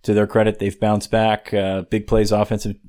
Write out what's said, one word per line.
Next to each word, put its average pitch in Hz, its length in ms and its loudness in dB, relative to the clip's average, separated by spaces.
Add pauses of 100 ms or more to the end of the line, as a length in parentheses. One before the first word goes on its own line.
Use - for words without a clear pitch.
To 107 120 -2
their 104 120 4
credit, 107 320 0
they've 101 220 -4
bounced 107 320 0
back, 110 420 0
uh, 95 280 -2
big 104 260 -4
plays 107 240 2
offensive, 104 420 -2 (140)